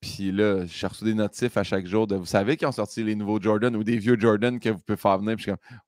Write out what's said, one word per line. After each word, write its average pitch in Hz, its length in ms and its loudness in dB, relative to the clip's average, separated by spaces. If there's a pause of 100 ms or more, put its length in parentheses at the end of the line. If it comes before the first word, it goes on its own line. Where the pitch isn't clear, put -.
Puis 98 300 -6
là, 98 360 2
j'ai - 200 -10
reçu - 160 -8
des 110 120 0
notifs 110 420 -2
à 101 60 2
chaque 95 240 -2
jour 110 200 2
de, 101 80 -2
vous 92 100 -4
savez 104 320 2
qu'ils 160 100 -2
ont 135 40 0
sorti - 320 -4
les 107 120 0
nouveaux 104 260 0
Jordan 107 340 2
ou 107 80 -2
des 117 140 0
vieux 113 220 4
Jordan 113 400 2
que 113 100 -2
vous 101 100 -2
pouvez 107 180 -4
faire 98 200 2
venir. 107 180 -2
Puis 104 100 -10
je 101 60 -4
suis 92 60 -4
comme, 117 300 -18